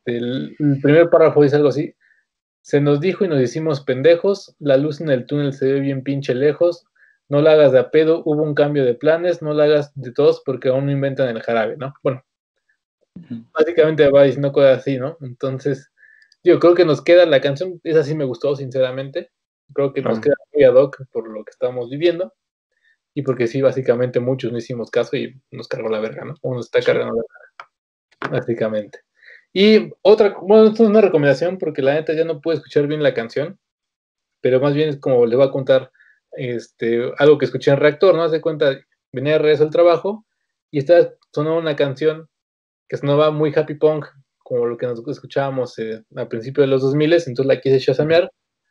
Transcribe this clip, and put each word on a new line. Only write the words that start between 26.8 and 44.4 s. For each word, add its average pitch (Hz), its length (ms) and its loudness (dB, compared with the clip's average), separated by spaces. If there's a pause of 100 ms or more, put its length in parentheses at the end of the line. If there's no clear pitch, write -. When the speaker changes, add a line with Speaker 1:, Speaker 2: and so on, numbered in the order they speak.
Speaker 2:
Sí. - 60 -4
Speaker 1:
cargando 117 280 -2
la 113 60 -2 (1000)
verga, 131 180 -6
básicamente. 110 600 -6 (540)
Y 196 380 2 (120)
otra, 208 380 4
bueno, 220 260 6
esto 214 160 2
es 214 60 6
una 214 120 6
recomendación 165 560 2
porque 147 240 -6
la 135 140 2
neta 160 180 -4
ya 160 100 0
no 160 180 -6
pude 165 140 -2
escuchar 143 320 -2
bien 151 160 -4
la 135 120 2
canción, 131 440 -6 (840)
pero 127 200 2
más 143 140 0
bien 156 140 0
es 143 100 -8
como 123 260 2
les 117 120 0
voy 135 100 4
a 135 40 -10
contar, 131 400 0 (420)
este, 120 840 -6
algo 147 220 4
que 135 60 -2
escuché 131 260 -2
en 139 60 2
Reactor, 151 380 2
¿no? 165 80 -2
Haz 160 80 -2
de 160 100 -2
cuenta, 151 380 -2 (320)
venía 135 220 -2
de 156 60 2
regreso 151 240 2
al 151 80 2
trabajo 170 540 0 (460)
y 151 80 -8
estaba 165 300 4 (240)
sonando 156 260 -4
una 160 160 -4
canción 151 540 -2 (580)
que - 100 -10
sonaba 147 340 0
muy 151 240 -2
happy 151 200 -2
punk, 151 300 -2 (380)